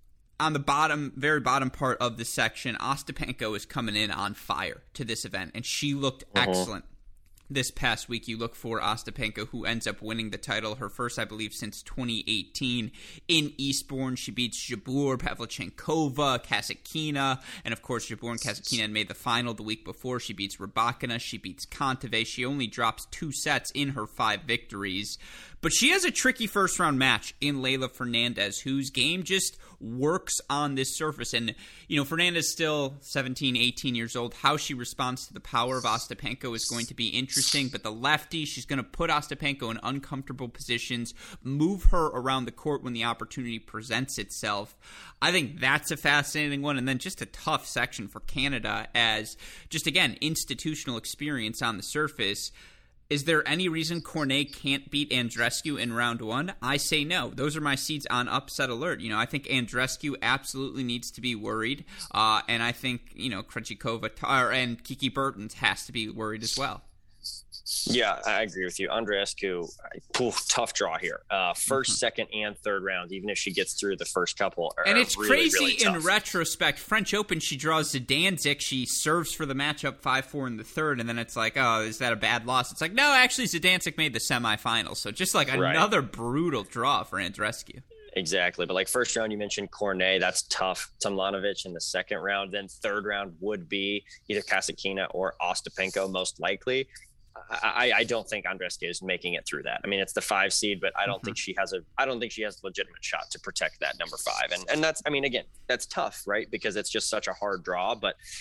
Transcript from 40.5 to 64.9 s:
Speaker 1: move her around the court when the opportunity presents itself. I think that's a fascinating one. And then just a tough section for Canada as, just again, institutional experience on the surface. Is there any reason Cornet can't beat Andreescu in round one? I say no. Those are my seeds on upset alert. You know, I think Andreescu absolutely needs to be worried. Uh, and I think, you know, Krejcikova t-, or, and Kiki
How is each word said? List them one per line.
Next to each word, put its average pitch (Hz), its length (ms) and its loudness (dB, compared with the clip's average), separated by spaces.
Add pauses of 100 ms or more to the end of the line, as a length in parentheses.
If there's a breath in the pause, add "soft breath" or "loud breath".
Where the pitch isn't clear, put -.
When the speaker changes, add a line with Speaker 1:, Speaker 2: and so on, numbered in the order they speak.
Speaker 1:
move 156 420 0
her 170 240 10
around 127 360 0
the 120 80 -6
court 147 320 -2
when 127 80 -4
the 113 120 -2
opportunity 117 540 2
presents 117 600 0
itself. 104 580 -2 (460 loud breath)
I 160 100 6
think 151 260 2
that's 139 320 4
a 156 60 0
fascinating 143 640 2
one. 143 140 2
And 127 100 0
then 131 120 2
just - 240 -6
a - 40 -4
tough - 400 -2
section 120 420 -2
for - 120 -14
Canada 113 720 0
as, 110 420 2 (340 loud breath)
just - 160 -2
again, 156 340 4
institutional 147 800 -2
experience 120 640 -4
on 117 160 0
the 85 40 -8
surface. 135 680 -2 (560 loud breath)
Is 143 140 2
there 156 240 4
any 170 220 2
reason 160 320 0
Cornet 139 520 0
can't 135 380 -2
beat 143 200 -2
Andreescu 120 680 0
in 117 140 -2
round 117 280 0
one? 127 400 -2
I 131 160 0
say 147 280 2
no. 151 260 0
Those 135 260 -2
are 156 40 -2
my 143 160 2
seeds 147 340 -4
on 123 160 2
upset - 420 0
alert. 127 300 -2
You 113 120 -6
know, 104 80 0
I 117 80 2
think 139 180 -4
Andreescu 127 800 0
absolutely 135 600 0
needs 120 300 -4
to - 80 -14
be 120 160 0
worried. 110 480 -2 (280 loud breath)
Uh, 107 360 6
and 117 160 2
I 120 80 2
think, 123 420 -6
you 123 160 -6
know, 101 140 -6
Krejcikova 113 720 -6
t-, - 100 -6
or, 127 240 4
and 120 320 0
Kiki 135 260 -4